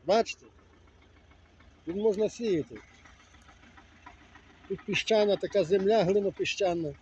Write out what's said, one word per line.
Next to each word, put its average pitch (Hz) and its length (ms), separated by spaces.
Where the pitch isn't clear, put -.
Бачите? 214 400
Тут 170 120
можна 208 320
сіяти. 180 480
Тут 196 160
піщана 208 520
така 185 280
земля, 196 400
глинопіщана. 175 960